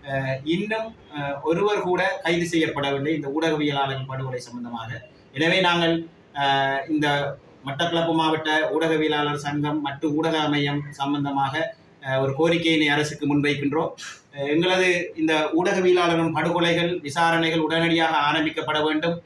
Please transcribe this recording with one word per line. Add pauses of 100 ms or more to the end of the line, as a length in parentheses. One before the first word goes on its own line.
அஹ்,
இன்னும், (180)
அஹ்,
ஒருவர்
கூட
கைது
செய்யப்படவில்லை
இந்த
ஊடகவியலாளர்கள்
படுகொலை
சம்பந்தமாக. (320)
எனவே
நாங்கள், (260)
அஹ்,
இந்த (300)
மட்டக்களப்பு
மாவட்ட
ஊடகவியலாளர்
சங்கம்
மட்டு
ஊடக
அமையம்
சம்பந்தமாக, (240)
அஹ்,
ஒரு
கோரிக்கையினை
அரசுக்கு
முன்வைக்கின்றோம். (420)
அஹ்,
எங்களது
இந்த
ஊடகவியலாளரின்
படுகொலைகள்,
விசாரணைகள்
உடனடியாக
ஆரம்பிக்கப்பட
வேண்டும்.